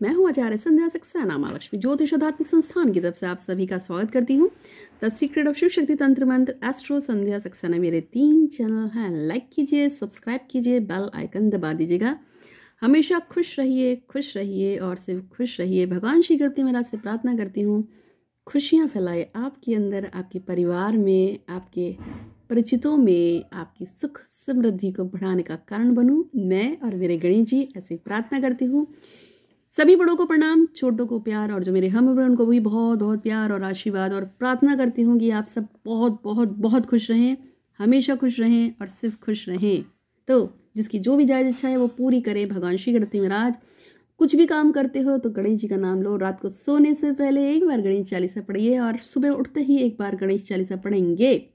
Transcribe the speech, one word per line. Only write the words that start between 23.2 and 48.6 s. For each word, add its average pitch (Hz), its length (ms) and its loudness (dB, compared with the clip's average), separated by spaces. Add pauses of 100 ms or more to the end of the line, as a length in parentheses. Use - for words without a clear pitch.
आपकी 180 320 -14
सुख - 340 -12 (260)
समृद्धि 214 460 0
को 185 120 -6
बढ़ाने 185 400 -4
का 160 120 -10
कारण 226 380 0
बनूं 262 300 4 (120)
मैं 208 440 -2
और 226 160 -6
मेरे 175 220 -2
गणेश 190 300 2
जी, 262 300 -2
ऐसी 175 180 -12
प्रार्थना 226 440 -6
करती 254 260 -2
हूँ। 285 220 0 (840)
सभी 311 240 6
बड़ों 349 200 4
को 349 100 0
प्रणाम, 320 400 4
छोटों 247 420 -2
को 233 120 -4
प्यार 214 320 -4
और 190 120 -2
जो 185 80 -2
मेरे 190 160 2
हम 247 320 4
हैं 262 60 4
उनको 240 200 4
भी 240 140 4
बहुत, 226 400 0
बहुत 214 240 -2
प्यार 220 280 -2
और 196 120 -4
आशीर्वाद 190 500 -4
और 196 100 -4
प्रार्थना 254 520 0
करती 247 260 0
हूँ 233 180 4
कि 226 100 0
आप 214 160 -2
सब 214 220 -8 (180)
बहुत, 226 380 -2
बहुत, 214 240 0
बहुत 220 380 0
खुश 226 260 0
रहें, 247 260 2 (400)
हमेशा 254 380 2
खुश 247 240 -2
रहें 233 420 2
और 196 60 -12
सिर्फ 214 320 -8
खुश 208 300 -6
रहें। 185 340 0 (440)
तो 247 260 2 (220)
जिसकी 214 240 -4
जो 247 180 0
भी 285 80 6
जायज़ 262 220 2
इच्छा 254 200 -4
है 262 100 0
वो 247 100 2
पूरी 254 340 0
करे 208 240 -4
भगवान 185 320 -4
श्री 233 160 -2
गणपति 214 260 0
महाराज। 208 360 0 (600)
कुछ 302 180 2
भी 320 100 6
काम 302 260 2
करते 269 280 0
हो 269 180 2
तो 240 120 -2
गणेश 208 320 -2
जी 214 60 -4
का 196 100 -2
नाम 190 240 0
लो, 202 160 -2
रात 190 240 -4
को 196 80 -6
सोने 294 460 2
से 294 160 -2
पहले 277 440 0
एक 339 100 2
बार 269 160 2
गणेश 196 280 0
चालीसा 185 320 -4
पढ़िए 214 380 0